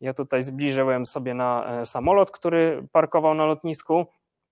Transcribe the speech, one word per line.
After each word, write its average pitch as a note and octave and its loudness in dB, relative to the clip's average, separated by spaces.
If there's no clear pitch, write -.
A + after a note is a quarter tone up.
Ja C3 -6
tutaj C3 -2
zbliżyłem C3+ -2
sobie B2+ -8
na, B2 -2
e, A#2+ -6
samolot, F3+ 2
który E3 0
parkował D#3 4
na D#3 0
lotnisku. D#3+ -2